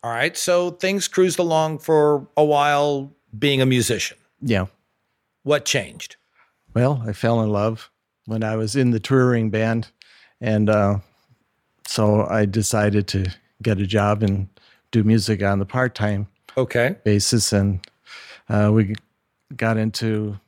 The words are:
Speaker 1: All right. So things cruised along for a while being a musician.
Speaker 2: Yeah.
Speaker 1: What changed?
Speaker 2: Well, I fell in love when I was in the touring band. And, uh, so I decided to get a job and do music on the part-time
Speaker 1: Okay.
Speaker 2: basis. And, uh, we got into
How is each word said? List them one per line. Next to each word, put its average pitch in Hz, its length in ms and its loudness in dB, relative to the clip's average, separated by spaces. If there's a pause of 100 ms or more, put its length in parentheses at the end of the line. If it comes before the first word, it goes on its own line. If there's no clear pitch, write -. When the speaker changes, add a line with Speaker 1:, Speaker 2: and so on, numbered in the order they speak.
Speaker 1:
All 117 80 -6
right. 135 260 -2
So 180 340 0
things 190 360 -4
cruised 185 320 0
along 160 400 0
for 147 560 2
a 151 100 4
while 143 680 0 (260)
being 135 240 2
a 131 40 4
musician. 120 520 0 (240)
Speaker 2:
Yeah. 101 240 0 (800)
Speaker 1:
What 147 220 0
changed? - 500 -6 (580)
Speaker 2:
Well, 127 340 0
I 104 60 -6
fell 117 280 0
in 107 80 0
love 107 400 -2 (360)
when 113 180 -6
I 110 140 -4
was 110 180 -4
in 127 160 2
the 110 80 0
touring 123 500 2
band. 110 380 -2 (540)
And, 107 280 2
uh, 101 300 2 (880)
so 107 380 2
I 107 200 0
decided 104 640 0
to 95 220 -2 (300)
get 104 180 0
a 101 80 -2
job 104 360 0
and 98 240 -2 (440)
do 113 120 2
music 107 400 2
on 98 160 0
the 98 60 -2
part-time 104 600 -2 (300)
Speaker 1:
Okay. 127 460 0
Speaker 2:
basis. 104 500 2
And, 98 320 0 (640)
uh, 104 240 2
we 110 220 2 (600)
got 113 220 -2
into 107 720 -4